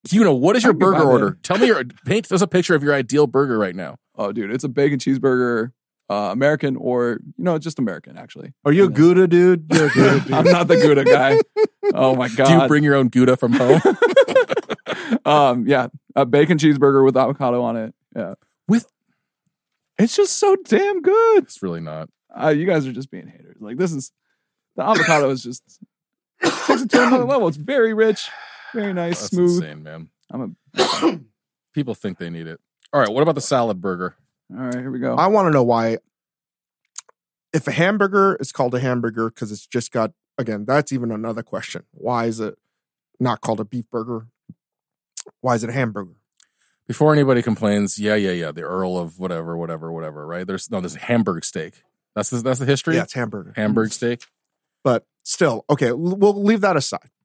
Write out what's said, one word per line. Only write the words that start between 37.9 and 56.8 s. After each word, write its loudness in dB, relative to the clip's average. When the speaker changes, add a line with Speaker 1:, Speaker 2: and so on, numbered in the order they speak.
Speaker 3:
is -8
called -2
a -2
hamburger -4
'cause -10
it's -16
just -6
got, -2
again, -6
that's -2
even -6
another -8
question. -12
Why -4
is -6
it -8
not -2
called -4
a -6
beef -10
burger? -8
Why 0
is -4
it -8
a -10
hamburger? -6
Speaker 1:
Before 2
anybody 4
complains, -2
yeah, -2
yeah, 0
yeah, -6
the -14
Earl -6
of -8
whatever, -8
whatever, -10
whatever, -12
right? -10
There's, -10
no, -6
there's -10
Hamburg -4
steak. -10
That's -4
the, -6
that's -4
the -6
history? 0
Speaker 3:
Yeah, 0
it's -10
hamburger. -8
Speaker 1:
Hamburg -2
steak. -4
Speaker 3:
But 0
still, -2
okay, 0
l-, -2
we'll 0
leave 2
that 2
aside. -8